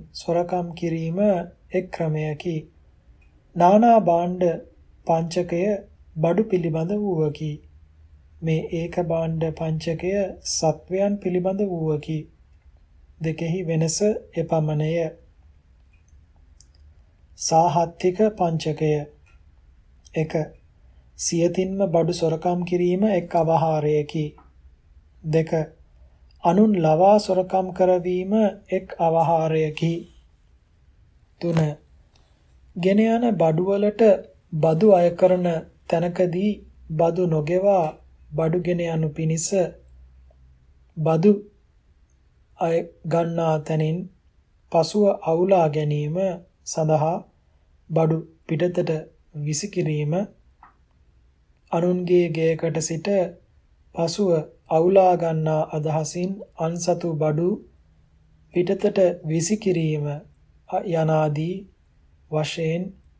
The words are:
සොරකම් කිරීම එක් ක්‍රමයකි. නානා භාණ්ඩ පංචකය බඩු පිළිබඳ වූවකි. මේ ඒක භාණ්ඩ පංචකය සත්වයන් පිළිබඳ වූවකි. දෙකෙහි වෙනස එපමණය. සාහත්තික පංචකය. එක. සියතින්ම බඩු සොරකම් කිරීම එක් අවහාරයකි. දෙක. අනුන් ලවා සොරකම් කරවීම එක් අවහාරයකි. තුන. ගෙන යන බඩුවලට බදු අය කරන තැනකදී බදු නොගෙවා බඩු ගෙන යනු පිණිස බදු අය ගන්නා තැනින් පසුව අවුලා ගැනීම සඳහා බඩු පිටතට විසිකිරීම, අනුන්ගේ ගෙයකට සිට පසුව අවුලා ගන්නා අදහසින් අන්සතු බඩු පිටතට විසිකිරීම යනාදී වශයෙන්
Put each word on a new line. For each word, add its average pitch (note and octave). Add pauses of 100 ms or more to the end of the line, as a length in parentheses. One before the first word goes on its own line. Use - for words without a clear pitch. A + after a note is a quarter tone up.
(140)
සොරකම් F3
කිරීම E3 (480)
එක් F#3
ක්‍රමයකි. D#3 (1000)
නානා G#3+
භාණ්ඩ F3 (580)
පංචකය E3+ (540)
බඩු E3+
පිළිබඳ E3+
වූවකි. D#3 (880)
මේ D#3+ (120)
ඒක E3
භාණ්ඩ E3
පංචකය D#3+ (340)
සත්වයන් F#3
පිළිබඳ F#3+
වූවකි. D#3 (1000)
දෙකෙහි E3
වෙනස D#3+ (360)
එපමණය. D#3 (2500)
සාහත්තික E3+ (120)
පංචකය. D#3+ (1200)
එක. D#3 (840)
සියතින්ම F#3
බඩු E3
සොරකම් F3
කිරීම F3
එක් F3+
අවහාරයකි. D#3 (960)
දෙක. D#3+ (920)
අනුන් G3+
ලවා F3
සොරකම් F#3
කරවීම F3+ (340)
එක් F#3
අවහාරයකි. D#3+ (1500)
තුන. E3 (1160)
ගෙන F#3+
යන A3+ (100)
බඩුවලට F#3+ (520)
බදු D#3+
අය F3
කරන F3+ (380)
තැනකදී F3 (360)
බදු E3+
නොගෙවා E3+ (440)
බඩු D#3+
ගෙන F3
යනු D#3+
පිණිස D#3+ (1500)
බදු D#3+ (1300)
අය E3 (280)
ගන්නා E3
තැනින් D#3 (720)
පසුව F#3 (160)
අවුලා F3
ගැනීම D3 (460)
සඳහා D#3 (720)
බඩු D#3+ (240)
පිටතට E3+ (440)
විසිකිරීම, D3+ (1600)
අනුන්ගේ F3
ගෙයකට D#3+
සිට E3 (880)
පසුව E3 (380)
අවුලා F3+
ගන්නා D#3+
අදහසින් D#3+ (260)
අන්සතු E3+
බඩු D#3 (1040)
පිටතට G3 (240)
විසිකිරීම D#3+ (800)
යනාදී D#3 (760)
වශයෙන් D#3+ (360)